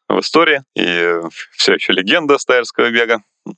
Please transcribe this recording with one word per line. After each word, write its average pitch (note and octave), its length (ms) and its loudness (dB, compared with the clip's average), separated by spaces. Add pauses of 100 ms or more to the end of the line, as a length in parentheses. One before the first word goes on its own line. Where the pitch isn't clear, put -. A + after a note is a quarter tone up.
в G2 120 0
истории D#3 420 0 (140)
и F2 420 0 (380)
все - 180 2
еще - 180 -4
легенда C#3 460 2
стайерского A#2+ 520 0
бега. A#2 320 0 (360)